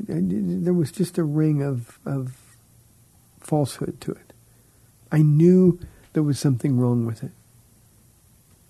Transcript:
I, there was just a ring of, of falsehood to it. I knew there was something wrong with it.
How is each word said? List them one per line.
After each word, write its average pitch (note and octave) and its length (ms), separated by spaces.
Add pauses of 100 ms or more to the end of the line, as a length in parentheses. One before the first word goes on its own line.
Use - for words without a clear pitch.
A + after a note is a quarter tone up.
I, E3+ 160
there F3+ 500
was E3 160
just - 280
a E3+ 80
ring D3+ 360
of, C3 440
of C3 320 (1000)
falsehood - 640
to - 100
it. - 200 (800)
I D3+ 100
knew F3 560 (360)
there D#3 100
was C#3+ 160
something C3+ 400
wrong A#2+ 260
with A2+ 180
it. C3+ 80 (1400)